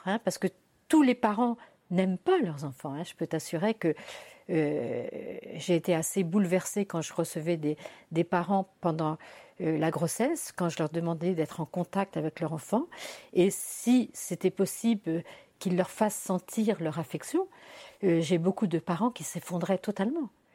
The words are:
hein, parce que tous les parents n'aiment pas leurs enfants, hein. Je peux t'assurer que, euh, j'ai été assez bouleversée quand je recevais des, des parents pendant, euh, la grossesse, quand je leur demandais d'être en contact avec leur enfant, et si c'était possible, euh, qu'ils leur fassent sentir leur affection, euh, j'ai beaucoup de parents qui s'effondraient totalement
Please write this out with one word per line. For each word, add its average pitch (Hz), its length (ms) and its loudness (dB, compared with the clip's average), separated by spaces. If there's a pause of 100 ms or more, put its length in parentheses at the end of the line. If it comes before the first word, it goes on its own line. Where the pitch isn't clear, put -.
hein, 202 180 0
parce - 140 0
que 190 100 0 (400)
tous 311 140 8
les 247 140 6
parents 233 420 2 (320)
n'aiment 185 300 2
pas 370 200 4
leurs 160 240 -2
enfants, 139 300 -8
hein. 147 100 -6
Je - 120 -12
peux 160 120 -4
t'assurer 165 460 -2
que, 165 220 0 (560)
euh, 147 560 0 (480)
j'ai 170 200 2
été 170 200 2
assez 165 280 0
bouleversée 185 640 0
quand 170 160 -4
je - 120 -8
recevais 165 440 -2
des, 151 200 -2 (340)
des 165 120 2
parents 190 440 2 (140)
pendant, 156 360 0 (440)
euh, 160 160 2
la 156 120 2
grossesse, 175 640 -2
quand 175 140 0
je - 100 -6
leur 156 100 0
demandais 170 440 -2
d'être 175 260 -2
en 156 60 -2
contact 185 520 -4
avec 156 220 -4
leur 160 140 -2
enfant, 214 320 0 (480)
et 180 160 6
si - 640 2
c'était - 380 -2
possible, 208 560 0
euh, 165 140 0 (380)
qu'ils 180 180 0
leur 180 120 2
fassent - 300 0
sentir 202 640 -2
leur 156 160 -2
affection, 311 480 -4 (560)
euh, 170 160 6
j'ai 170 180 2
beaucoup 190 300 2
de 165 120 0
parents 185 320 0
qui - 120 -12
s'effondraient 175 540 -2
totalement 226 520 -2 (260)